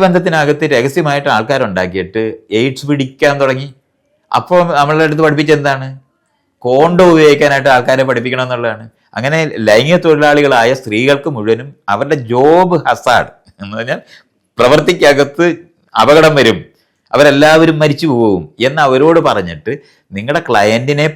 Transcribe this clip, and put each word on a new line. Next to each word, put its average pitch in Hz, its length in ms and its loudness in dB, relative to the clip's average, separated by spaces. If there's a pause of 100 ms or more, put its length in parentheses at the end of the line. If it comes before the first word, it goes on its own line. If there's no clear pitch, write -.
ബന്ധത്തിനകത്ത് 160 600 0 (100)
രഹസ്യമായിട്ട് 143 600 -2
ആൾക്കാരുണ്ടാക്കിയിട്ട് 95 840 -4 (360)
എയ്ഡ്സ് 131 320 -4
പിടിക്കാൻ 139 520 -2
തുടങ്ങി. 135 260 -4 (720)
അപ്പോൾ 180 220 0 (180)
നമ്മളുടെ 151 300 0
അടുത്ത് 151 180 -2
പഠിപ്പിച്ചത് 151 340 0
എന്താണ്? 135 280 -4 (760)
കോണ്ടം 170 460 2
ഉപയോഗിക്കാനായിട്ട് 143 640 2
ആൾക്കാരെ 131 360 0
പഠിപ്പിക്കണം 127 360 -4
എന്നുള്ളതാണ്. 117 380 -6 (320)
അങ്ങനെ 139 220 -4 (300)
ലൈംഗിക 131 360 2
തൊഴിലാളികളായ 147 680 2 (100)
സ്ത്രീകൾക്ക് 135 560 -2
മുഴുവനും 113 320 -4 (260)
അവരുടെ 139 240 -4 (140)
ജോബ് 165 440 2 (100)
ഹസാർഡ് 117 460 0 (300)
എന്ന് 101 160 -12
പറഞ്ഞാൽ 127 220 -8 (580)
പ്രവൃത്തിക്കകത്ത് 151 880 2 (560)
അപകടം 151 380 4
വരും, 113 180 2 (560)
അവരെല്ലാവരും 151 680 4
മരിച്ചു 151 240 -2
പോകും 113 360 0 (240)
എന്ന് 147 200 -2
അവരോട് 147 420 2
പറഞ്ഞിട്ട് 92 440 -4 (440)
നിങ്ങളുടെ 139 320 -4
ക്ലയന്റിനെ 120 680 0